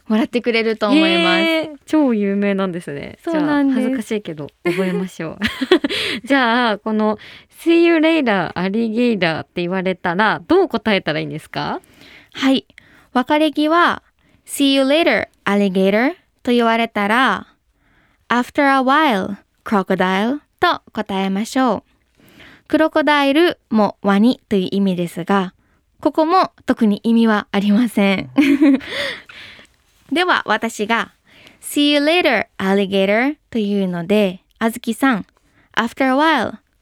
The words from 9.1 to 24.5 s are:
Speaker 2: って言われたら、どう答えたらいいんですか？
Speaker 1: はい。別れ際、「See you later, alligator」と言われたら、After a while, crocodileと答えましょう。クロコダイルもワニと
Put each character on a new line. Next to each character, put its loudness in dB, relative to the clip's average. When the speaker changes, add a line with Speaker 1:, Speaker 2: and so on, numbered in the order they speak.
Speaker 2:
っ -20
て -8
言 -4
わ -2
れ -2
た -4
ら、 0
ど 4
う 0
答 -2
え 0
た -4
ら -4
い -4
い -8
ん -8
で -8
す -16
か？ -6
Speaker 1:
は 0
い。 0
別 0
れ 2
際、 0
「See 0
you 2
later, 2
alligator」 2
と -4
言 2
わ 2
れ -2
た -4
ら、 0
After 0
a 2
while, 0
crocodile 0
と 0
答 -6
え -2
ま -2
し -2
ょ 0
う。 -14
ク 2
ロ 2
コ 0
ダ 2
イ 2
ル 2
も 0
ワ 2
ニ 2
と -2